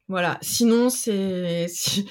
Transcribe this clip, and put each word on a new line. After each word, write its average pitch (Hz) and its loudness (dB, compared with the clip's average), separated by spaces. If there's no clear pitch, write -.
Voilà. 175 -2
Sinon, 233 4
c'est, 180 -2
<laughs> - -6
si... 196 -4